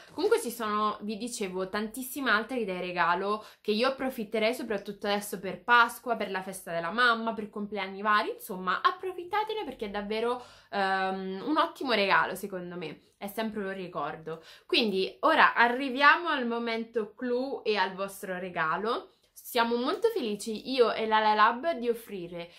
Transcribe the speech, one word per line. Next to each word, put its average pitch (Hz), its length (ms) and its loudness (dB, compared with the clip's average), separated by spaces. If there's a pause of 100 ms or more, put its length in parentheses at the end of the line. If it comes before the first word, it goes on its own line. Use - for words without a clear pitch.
(120)
Comunque 403 280 4
ci 247 100 -4
sono, 214 500 0
vi 208 160 -6
dicevo, 190 520 -4
tantissime 226 640 -4
altre 226 300 2
idee 185 200 -2
regalo 180 640 0 (160)
che 208 120 -2
io 233 160 2
approfitterei 233 640 0
soprattutto 214 520 -6
adesso 202 340 -2
per 180 240 -8
Pasqua, 240 520 4
per 202 140 -4
la 190 120 -4
festa 185 300 -10
della 170 180 -2
mamma, 226 440 2
per 208 160 -8
compleanni 196 500 -6
vari, 214 340 2
insomma 185 460 -4
approfittatene 381 840 -2
perché 226 220 -8
è 202 40 -8
davvero, 220 520 -2 (280)
ehm, 190 760 -2
un 311 120 0
ottimo 311 360 0
regalo 175 440 4
secondo 180 400 -8
me, - 400 -12
è 196 100 -10
sempre 214 380 -6
un 190 100 -6
ricordo. 160 680 -8 (240)
Quindi 202 540 2
ora 269 340 6
arriviamo 277 720 4
al 269 180 0
momento 226 680 -4
clou 254 500 -2
e 214 120 2
al 196 180 0
vostro 190 440 -6
regalo. 180 760 -2 (280)
Siamo 233 340 0
molto 311 340 2
felici, 226 600 -4
io 240 220 4
e 220 140 -2
La 220 120 4
La 214 160 4
Lab, 240 380 4
di 240 160 -4
offrire 175 720 -6